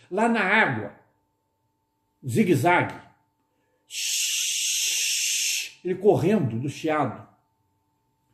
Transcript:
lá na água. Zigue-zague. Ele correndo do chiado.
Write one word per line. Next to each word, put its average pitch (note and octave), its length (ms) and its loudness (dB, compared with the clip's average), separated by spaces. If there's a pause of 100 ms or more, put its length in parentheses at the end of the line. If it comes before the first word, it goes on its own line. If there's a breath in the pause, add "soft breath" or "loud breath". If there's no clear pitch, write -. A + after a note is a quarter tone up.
lá A3 200 0
na A#3 100 2
água. F#3 560 2 (1300)
Zigue-zague. F3+ 680 2 (3000)
Ele F3+ 120 -2
correndo D#3 640 2
do C#3 120 -6
chiado. D3 580 -4 (1080)